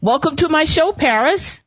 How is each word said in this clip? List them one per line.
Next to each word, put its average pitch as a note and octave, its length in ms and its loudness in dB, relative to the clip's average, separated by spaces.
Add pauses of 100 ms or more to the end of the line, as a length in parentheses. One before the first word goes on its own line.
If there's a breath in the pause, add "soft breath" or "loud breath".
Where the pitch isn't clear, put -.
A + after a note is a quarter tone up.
Welcome C4+ 360 0
to E4+ 120 0
my D#4 160 2
show, E4 280 0
Paris. C4 760 -2